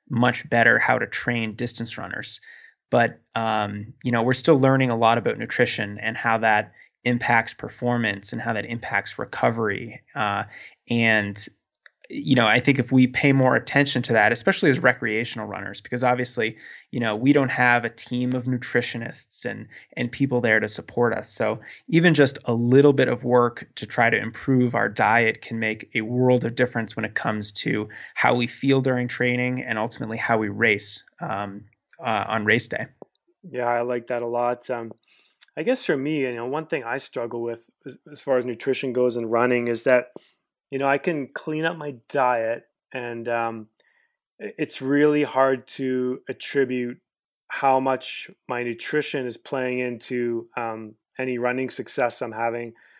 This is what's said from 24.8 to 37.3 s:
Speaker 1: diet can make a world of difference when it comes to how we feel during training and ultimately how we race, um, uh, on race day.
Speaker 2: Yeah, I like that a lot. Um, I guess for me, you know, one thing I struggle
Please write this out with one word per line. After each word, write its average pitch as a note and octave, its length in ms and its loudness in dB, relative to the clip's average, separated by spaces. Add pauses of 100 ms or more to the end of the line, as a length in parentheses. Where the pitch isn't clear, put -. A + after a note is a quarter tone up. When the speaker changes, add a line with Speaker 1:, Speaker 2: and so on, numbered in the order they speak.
Speaker 1:
diet A2 500 2
can - 180 -8
make A2 360 -4
a A#2 80 -2
world B2 420 2
of A#2 100 -4
difference A#2+ 400 -2
when A2 120 -4
it A2 80 -12
comes G#2+ 380 0
to - 360 -2 (260)
how B2 200 2
we B2 120 2
feel C3+ 360 2
during B2 260 0
training B2 540 -2
and A#2 160 -6
ultimately A2 400 -6
how A2+ 180 0
we G#2+ 140 0
race, G#2 540 2 (160)
um, G2+ 440 -6 (340)
uh, A2 300 -2
on A2 160 -2
race G#2+ 240 4
day. - 180 -8 (640)
Speaker 2:
Yeah, B2 160 -6
I A#2+ 140 0
like A#2+ 280 -4
that A#2+ 140 -4
a A#2+ 60 -6
lot. A#2+ 420 -2
Um, A#2 220 -8 (640)
I D#3+ 60 -4
guess A#3 220 0
for D#3+ 120 0
me, C#3+ 240 -2
you B2+ 140 -2
know, A#2 120 -6
one D3+ 200 -6
thing C#3+ 180 -6
I A#2+ 140 -4
struggle A#2 440 -6